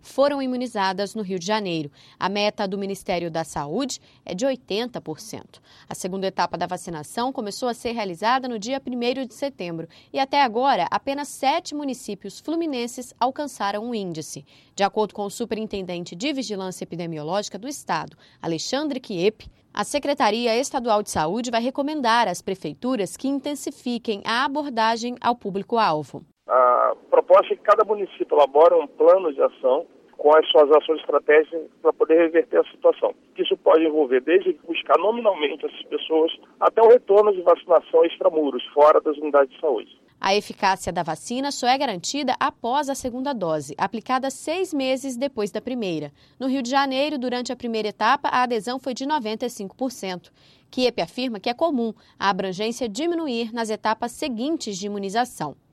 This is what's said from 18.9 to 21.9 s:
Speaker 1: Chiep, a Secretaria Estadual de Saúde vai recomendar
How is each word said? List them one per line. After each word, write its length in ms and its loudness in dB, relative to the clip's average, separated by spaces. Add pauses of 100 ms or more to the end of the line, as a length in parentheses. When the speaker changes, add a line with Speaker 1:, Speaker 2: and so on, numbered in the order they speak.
Speaker 1:
Chiep, 440 -2 (280)
a 80 -2
Secretaria 720 0
Estadual 460 0
de 80 -8
Saúde 400 -2
vai 100 0
recomendar 680 0